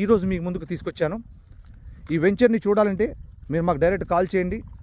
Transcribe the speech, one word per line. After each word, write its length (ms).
ఈరోజు 260
మీకు 160
ముందుకు 220
తీసుకొచ్చాను. 520
ఈ 60
వెంచర్ని 400
చూడాలంటే 500
మీరు 120
మాకు 140
డైరెక్ట్ 320
కాల్ 260
చేయండి 280